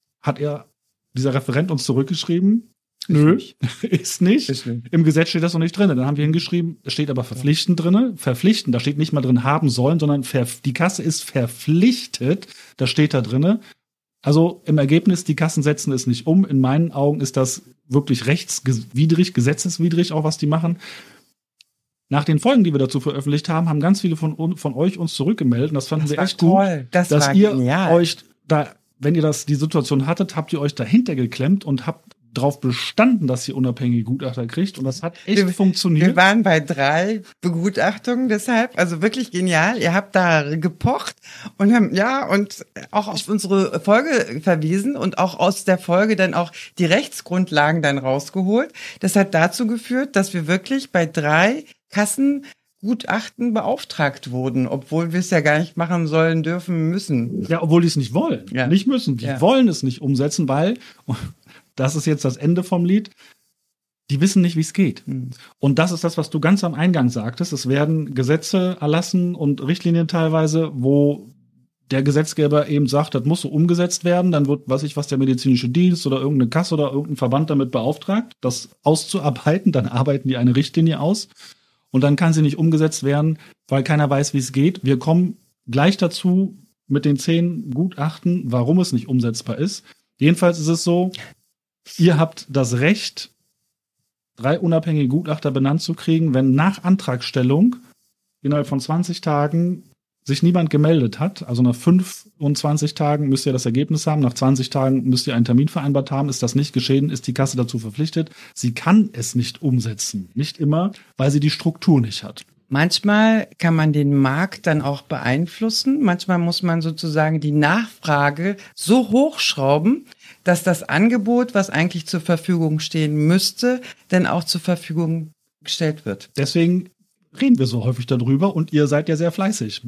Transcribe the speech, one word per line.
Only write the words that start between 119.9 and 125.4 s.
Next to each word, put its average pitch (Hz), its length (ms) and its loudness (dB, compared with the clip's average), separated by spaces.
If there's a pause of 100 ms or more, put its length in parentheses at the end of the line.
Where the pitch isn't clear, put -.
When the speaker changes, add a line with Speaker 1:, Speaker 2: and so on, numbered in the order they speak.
Speaker 2:
dass 175 200 2
das 175 180 0
Angebot, 233 720 2
was 196 160 0
eigentlich 165 380 -2
zur 170 140 -4
Verfügung 165 580 0
stehen 151 480 0
müsste, 240 540 0 (260)
dann 185 180 2
auch 170 180 -2
zur - 180 -4
Verfügung 165 680 -4 (340)